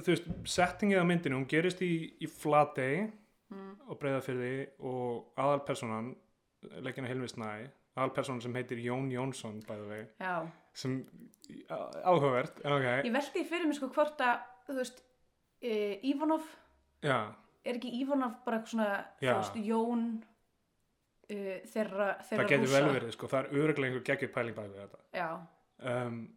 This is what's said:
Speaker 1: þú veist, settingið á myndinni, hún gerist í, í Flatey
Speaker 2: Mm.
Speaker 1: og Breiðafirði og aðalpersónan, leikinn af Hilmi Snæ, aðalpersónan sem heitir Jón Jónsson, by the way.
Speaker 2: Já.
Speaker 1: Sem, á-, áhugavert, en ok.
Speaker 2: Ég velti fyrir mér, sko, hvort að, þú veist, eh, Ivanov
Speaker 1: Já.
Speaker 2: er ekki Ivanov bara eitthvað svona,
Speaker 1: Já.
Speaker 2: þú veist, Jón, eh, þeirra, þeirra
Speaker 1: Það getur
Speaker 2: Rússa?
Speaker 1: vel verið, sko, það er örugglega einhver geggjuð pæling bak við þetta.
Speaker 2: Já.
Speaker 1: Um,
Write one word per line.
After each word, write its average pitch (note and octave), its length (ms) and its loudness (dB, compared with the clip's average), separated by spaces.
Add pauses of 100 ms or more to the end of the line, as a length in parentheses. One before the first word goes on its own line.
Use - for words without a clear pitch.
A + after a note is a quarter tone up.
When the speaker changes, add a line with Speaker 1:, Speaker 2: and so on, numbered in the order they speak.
Speaker 1:
þú F3+ 100 4
veist, - 140 2 (160)
settingið F#3+ 580 4
á F3 80 6
myndinni, E3 300 2
hún C3+ 100 -2
gerist F3 320 2
í, E3+ 400 0
í D3+ 80 -4
Flatey D3 760 2 (440)
Speaker 2:
Mm. G3 200 -12 (180)
Speaker 1:
og D#3 100 -8
Breiðafirði C3 800 -2
og B2 580 -4
aðalpersónan, C3 760 0 (760)
leikinn C3 200 -8
af A#2+ 60 -4
Hilmi B2+ 160 -4
Snæ, A2+ 200 -8 (500)
aðalpersónan C3 460 -2
sem B2 120 -6
heitir B2 240 -4
Jón B2 320 -2
Jónsson, B2 540 -4
by A2 100 -10
the G#2+ 140 -8
way. G#2+ 160 -8 (160)
Speaker 2:
Já. F3+ 240 -4 (280)
Speaker 1:
Sem, C3 280 -4 (640)
á-, - 400 -8
áhugavert, C#3+ 580 4
en C#3+ 100 0
ok. C#3 120 4 (180)
Speaker 2:
Ég A#3+ 100 0
velti C#4+ 320 0
fyrir F4 220 -2
mér, D4 80 2
sko, C4+ 140 -4
hvort D4 320 2
að, B3+ 240 2 (240)
þú C#4 80 -6
veist, B3+ 240 -4 (600)
eh, G#3 400 0
Ivanov D4+ 420 2 (580)
Speaker 1:
Já. C#3 140 4 (480)
Speaker 2:
er A#3+ 100 -2
ekki B3 160 -6 (100)
Ivanov C4 440 0
bara A3+ 160 0
eitthvað A3+ 80 -10
svona, G#3 360 0 (120)
Speaker 1:
Já. B2+ 160 4
Speaker 2:
þú - 80 4
veist, G2+ 160 -4 (100)
Jón, A3+ 380 2 (1200)
eh, G3 360 -6
þeirra, G3+ 460 0 (100)
þeirra - 240 0
Speaker 1:
Það G#3 40 2
getur C#3 180 6
Speaker 2:
Rússa? C#3 180 6
Speaker 1:
vel C3+ 160 4
verið, A#2 120 -4
sko, - 140 -8
það C3+ 140 0
er C#3 100 -6 (140)
örugglega D3 260 2
einhver B2+ 140 -4
geggjuð C3+ 280 0
pæling A#2 220 -2
bak G#2+ 140 -8
við G2 160 -14
þetta. - 160 -20 (140)
Speaker 2:
Já. E3+ 160 -2 (500)
Speaker 1:
Um, A#2+ 560 -4